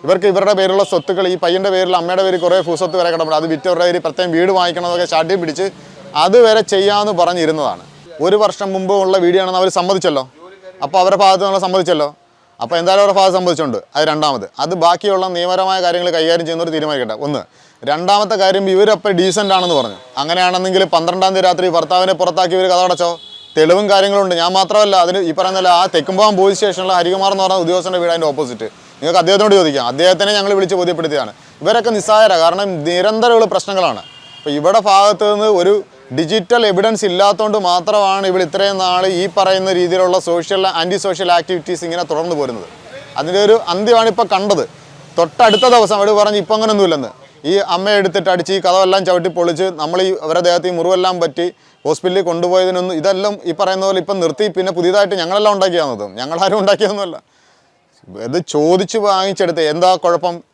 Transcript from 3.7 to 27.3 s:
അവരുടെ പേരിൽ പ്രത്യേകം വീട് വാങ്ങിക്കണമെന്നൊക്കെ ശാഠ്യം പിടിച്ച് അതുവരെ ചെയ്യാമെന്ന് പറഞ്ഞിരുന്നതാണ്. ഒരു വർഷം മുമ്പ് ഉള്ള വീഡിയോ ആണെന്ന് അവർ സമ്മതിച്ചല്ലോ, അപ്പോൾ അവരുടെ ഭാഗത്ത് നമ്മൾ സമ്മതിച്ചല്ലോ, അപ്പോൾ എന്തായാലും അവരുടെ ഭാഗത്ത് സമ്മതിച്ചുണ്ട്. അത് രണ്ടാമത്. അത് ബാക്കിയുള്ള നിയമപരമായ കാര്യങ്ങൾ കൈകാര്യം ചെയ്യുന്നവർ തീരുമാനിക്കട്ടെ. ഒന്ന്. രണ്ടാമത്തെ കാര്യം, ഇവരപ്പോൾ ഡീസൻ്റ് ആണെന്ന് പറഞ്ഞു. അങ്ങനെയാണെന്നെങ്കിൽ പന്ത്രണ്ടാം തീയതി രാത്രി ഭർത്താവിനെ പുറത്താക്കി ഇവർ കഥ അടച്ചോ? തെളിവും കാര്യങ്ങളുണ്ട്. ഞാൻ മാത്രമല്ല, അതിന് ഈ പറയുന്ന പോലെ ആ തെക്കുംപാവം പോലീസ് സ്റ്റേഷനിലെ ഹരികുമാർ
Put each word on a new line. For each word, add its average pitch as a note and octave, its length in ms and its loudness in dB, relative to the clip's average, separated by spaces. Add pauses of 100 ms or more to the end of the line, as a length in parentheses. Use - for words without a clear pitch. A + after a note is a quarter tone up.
അവരുടെ E3+ 180 0
പേരിൽ E3+ 180 -2
പ്രത്യേകം F3 300 -4
വീട് F#3 200 2
വാങ്ങിക്കണമെന്നൊക്കെ F3 560 -2
ശാഠ്യം E3 300 0
പിടിച്ച് E3 240 -6 (560)
അതുവരെ A3 400 4 (100)
ചെയ്യാമെന്ന് G#3 480 0
പറഞ്ഞിരുന്നതാണ്. D#3 640 -2 (420)
ഒരു G3 180 2
വർഷം G3 320 -2
മുമ്പ് F#3+ 280 -2
ഉള്ള F#3+ 220 0
വീഡിയോ F3+ 180 2
ആണെന്ന് F#3 180 -2
അവർ F#3+ 180 0
സമ്മതിച്ചല്ലോ, F3 460 -2 (600)
അപ്പോൾ E3 180 0
അവരുടെ G3 200 2
ഭാഗത്ത് F#3+ 240 4
നമ്മൾ F#3+ 200 0
സമ്മതിച്ചല്ലോ, E3+ 420 0 (540)
അപ്പോൾ C#3+ 160 -4
എന്തായാലും F#3+ 240 2
അവരുടെ G3 160 2
ഭാഗത്ത് F#3+ 180 4
സമ്മതിച്ചുണ്ട്. D#3 400 -2 (180)
അത് D3 140 0
രണ്ടാമത്. D3 360 -2 (180)
അത് E3 100 -4 (100)
ബാക്കിയുള്ള F#3 420 2 (100)
നിയമപരമായ F#3 500 -2
കാര്യങ്ങൾ F3 300 0
കൈകാര്യം E3 320 0
ചെയ്യുന്നവർ E3 280 -4
തീരുമാനിക്കട്ടെ. C#3 400 -4 (100)
ഒന്ന്. C#3+ 160 -4 (480)
രണ്ടാമത്തെ F#3 520 0
കാര്യം, G3 320 2
ഇവരപ്പോൾ G3 460 2
ഡീസൻ്റ് F#3+ 360 0
ആണെന്ന് F3+ 240 0
പറഞ്ഞു. G#2+ 180 -6 (240)
അങ്ങനെയാണെന്നെങ്കിൽ F3+ 640 0 (100)
പന്ത്രണ്ടാം F3+ 420 0
തീയതി F#3 120 2
രാത്രി F3+ 300 0
ഭർത്താവിനെ F3+ 420 0
പുറത്താക്കി F3+ 380 0
ഇവർ F#3 160 2
കഥ F3+ 140 2
അടച്ചോ? F3 220 -2 (480)
തെളിവും F3 340 4
കാര്യങ്ങളുണ്ട്. G3 500 2
ഞാൻ F3 180 0
മാത്രമല്ല, G3+ 360 2 (100)
അതിന് F3+ 140 -2 (100)
ഈ - 100 -4
പറയുന്ന F#3+ 220 -2
പോലെ F3+ 180 4
ആ - 20 4 (140)
തെക്കുംപാവം F#3+ 460 2
പോലീസ് G3 200 2
സ്റ്റേഷനിലെ F#3 380 -2
ഹരികുമാർ F#3+ 360 0